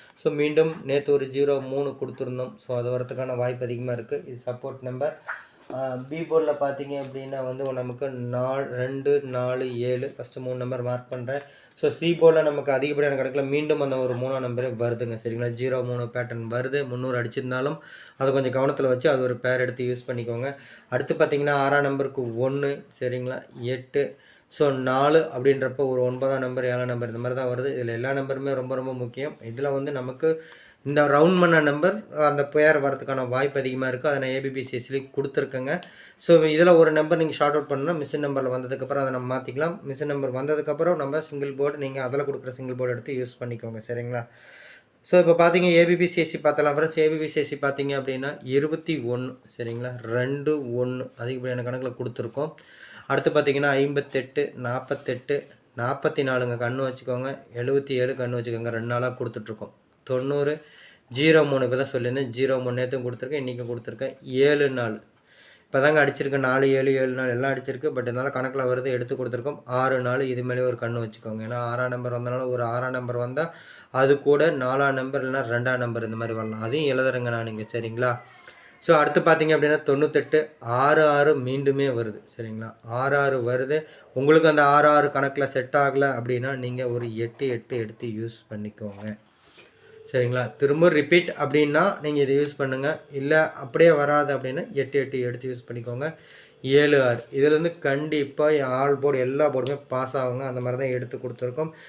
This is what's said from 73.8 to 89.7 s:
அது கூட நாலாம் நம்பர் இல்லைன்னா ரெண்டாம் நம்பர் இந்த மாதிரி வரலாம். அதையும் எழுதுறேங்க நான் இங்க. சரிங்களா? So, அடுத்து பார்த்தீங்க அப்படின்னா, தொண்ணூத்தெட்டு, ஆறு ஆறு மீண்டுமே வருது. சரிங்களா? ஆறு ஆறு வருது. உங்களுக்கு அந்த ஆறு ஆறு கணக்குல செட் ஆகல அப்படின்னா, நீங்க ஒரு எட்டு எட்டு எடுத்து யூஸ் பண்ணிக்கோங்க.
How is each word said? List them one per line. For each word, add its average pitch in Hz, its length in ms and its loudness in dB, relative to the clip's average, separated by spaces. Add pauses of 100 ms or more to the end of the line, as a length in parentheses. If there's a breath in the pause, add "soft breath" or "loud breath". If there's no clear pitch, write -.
அது 135 300 4
கூட 147 300 6
நாலாம் 135 420 2
நம்பர் 131 300 -4
இல்லைன்னா 131 240 -2
ரெண்டாம் 123 300 0
நம்பர் 117 280 -4
இந்த 110 100 -6
மாதிரி 113 220 -4
வரலாம். 110 240 -6
அதையும் 139 280 0
எழுதுறேங்க 127 400 0
நான் 117 180 -4
இங்க. 110 240 -8
சரிங்களா? 117 400 -2 (720 loud breath)
So, 165 120 6
அடுத்து 151 240 4
பார்த்தீங்க 156 360 6
அப்படின்னா, 147 280 4
தொண்ணூத்தெட்டு, 147 580 2 (360)
ஆறு 151 300 6
ஆறு 147 320 6
மீண்டுமே 139 540 0
வருது. 110 360 -4
சரிங்களா? 110 420 -12 (220)
ஆறு 135 240 2
ஆறு 139 260 2
வருது. 131 360 0 (360 loud breath)
உங்களுக்கு 156 340 8
அந்த 147 160 6
ஆறு 147 240 8
ஆறு 147 180 6
கணக்குல 139 400 0
செட் 131 300 -2
ஆகல 139 360 4
அப்படின்னா, 123 440 -2
நீங்க 123 320 -4
ஒரு 120 280 -4
எட்டு 113 300 -4
எட்டு 123 300 -4
எடுத்து 113 360 -6
யூஸ் 113 340 -8
பண்ணிக்கோங்க. 104 580 -12 (1000 loud breath)